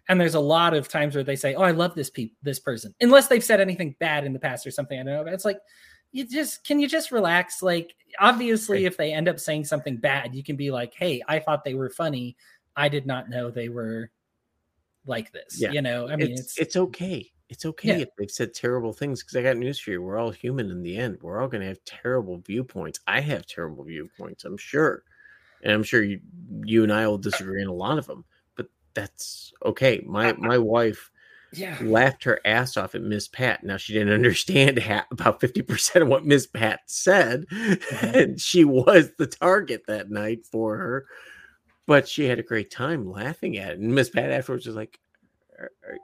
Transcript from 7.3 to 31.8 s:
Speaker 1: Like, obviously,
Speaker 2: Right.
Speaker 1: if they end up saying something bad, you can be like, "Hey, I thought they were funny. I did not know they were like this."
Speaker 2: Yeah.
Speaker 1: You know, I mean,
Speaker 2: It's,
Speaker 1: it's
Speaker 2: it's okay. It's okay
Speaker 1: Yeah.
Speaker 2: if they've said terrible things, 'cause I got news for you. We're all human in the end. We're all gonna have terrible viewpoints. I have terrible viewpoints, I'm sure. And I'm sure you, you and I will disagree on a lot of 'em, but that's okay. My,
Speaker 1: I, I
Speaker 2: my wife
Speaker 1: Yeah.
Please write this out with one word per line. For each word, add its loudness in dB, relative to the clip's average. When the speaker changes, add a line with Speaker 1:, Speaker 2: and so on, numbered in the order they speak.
Speaker 1:
Like, -2
obviously, 4
Speaker 2:
Right. 2
Speaker 1:
if -2
they -2
end 0
up -2
saying -4
something -4
bad, -2
you -10
can -6
be -2
like, -6
"Hey, -2
I 0
thought -2
they -4
were -4
funny. -6
I 2
did -2
not -6
know -6
they -8
were -8
like -6
this." -16
Speaker 2:
Yeah. 0
Speaker 1:
You -2
know, -4
I -6
mean, 0
Speaker 2:
It's, -8
Speaker 1:
it's -10
Speaker 2:
it's -4
okay. -4
It's -14
okay -4
Speaker 1:
Yeah. 2
Speaker 2:
if -6
they've -6
said -4
terrible -4
things, -6
'cause -14
I 0
got 2
news -4
for -10
you. -4
We're -6
all -2
human -6
in -8
the -8
end. -4
We're -8
all -2
gonna -6
have -10
terrible -6
viewpoints. -8
I 0
have -6
terrible -12
viewpoints, -14
I'm -12
sure. 0
And 2
I'm 4
sure 2
you, -2
you 6
and 4
I 2
will 0
disagree -4
on -4
a -6
lot -2
of -6
'em, -16
but -10
that's -12
okay. 2
My, 0
Speaker 1:
I, 4
I 2
Speaker 2:
my 2
wife 2
Speaker 1:
Yeah. -10